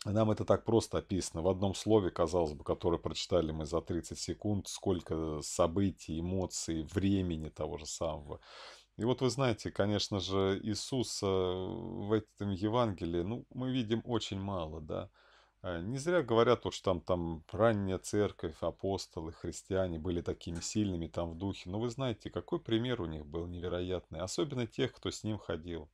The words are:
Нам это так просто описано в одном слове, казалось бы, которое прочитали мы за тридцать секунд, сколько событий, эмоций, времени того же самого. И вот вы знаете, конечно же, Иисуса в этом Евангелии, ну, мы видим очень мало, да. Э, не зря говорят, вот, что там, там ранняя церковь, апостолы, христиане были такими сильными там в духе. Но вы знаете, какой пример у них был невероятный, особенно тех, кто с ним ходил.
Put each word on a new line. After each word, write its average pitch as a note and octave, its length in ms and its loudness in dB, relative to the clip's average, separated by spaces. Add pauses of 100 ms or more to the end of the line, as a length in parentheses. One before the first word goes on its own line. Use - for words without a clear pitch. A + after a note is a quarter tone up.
Нам A2 280 4
это G#2 120 0
так G2 200 4
просто A2 340 4
описано E2 440 -2
в F2 60 4
одном F#2+ 280 2
слове, G#2 340 4
казалось E2 440 2
бы, C#2+ 100 -14
которое E2+ 340 0
прочитали D#2+ 540 0
мы D#2 140 -4
за E2 140 0
тридцать E2+ 380 -4
секунд, G2+ 480 -2
сколько D#2+ 760 -2
событий, E2+ 760 0
эмоций, F2 640 -2
времени F2+ 680 0
того D#2 280 -6
же D2+ 80 -12
самого. D#2 540 -6 (560)
И G#2 80 -2
вот B2 180 2
вы B2+ 80 4
знаете, A#2+ 400 0
конечно G2+ 500 2
же, F#2+ 440 2
Иисуса G#2+ 600 -2
в F#2 840 0
этом G2+ 380 0
Евангелии, F#2+ 720 2
ну, A#2 320 -4
мы B2+ 160 -4
видим A#2 340 0
очень G#2+ 360 -2
мало, E2+ 400 -4
да. F#2 280 -6 (540)
Э, F2 200 -4
не A#2 160 -4
зря E3+ 240 2
говорят, A#2 420 6
вот, F#2+ 100 -2
что - 180 0
там, E2+ 80 0
там E2 520 -2
ранняя G2 460 4
церковь, F#2+ 640 0
апостолы, E2+ 720 -4
христиане F2+ 680 -2
были F2 200 0
такими E2 400 -6
сильными F#2 460 0
там E2+ 240 -4
в E2 80 -10
духе. F#2+ 320 -6
Но G2 100 -4
вы A#2+ 100 0
знаете, B2 400 -4
какой - 300 -4
пример A#2 420 0
у E2+ 40 -2
них D#2 200 -6
был E2+ 200 -4
невероятный, F2 760 -4
особенно B2+ 460 -2
тех, B2+ 260 -2
кто - 180 -6
с - 140 -10
ним G#2+ 140 -2
ходил. E2 560 -6